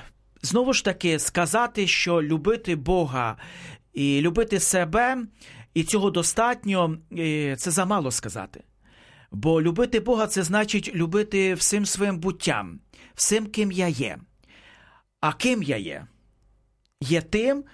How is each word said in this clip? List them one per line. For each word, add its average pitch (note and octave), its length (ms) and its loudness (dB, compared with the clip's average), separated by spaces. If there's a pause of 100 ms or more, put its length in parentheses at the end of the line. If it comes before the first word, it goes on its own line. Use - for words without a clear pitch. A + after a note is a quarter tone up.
(420)
знову B3 320 2
ж - 120 0
таки, F3 340 0
сказати, G#3 680 0
що E3+ 340 2
любити D#3+ 540 0
Бога C3+ 640 0 (560)
і C#3 280 2
любити G3 380 2
себе, G#3+ 580 2 (560)
і D#3+ 100 2
цього G3+ 280 2
достатньо, G#3+ 840 0 (200)
е, D3+ 380 -2
це F3 160 -4
замало F#3 400 0
сказати. - 520 -8 (720)
Бо D#3+ 260 4
любити A3 380 2
Бога — A3 280 0
це G3 160 0
значить G#3+ 520 0
любити F#3+ 580 0
всім G3+ 320 0
своїм F#3+ 320 -2
буттям, D3 640 -4 (360)
всім, G#3+ 320 0
ким G#3 240 -2
я F3+ 160 0
є. A#2 300 -4 (1040)
А D3+ 120 0
ким A#3+ 300 0
я C3+ 140 -2
є? D#2+ 300 -10 (920)
Є D#3+ 200 0
тим, B3+ 420 0 (100)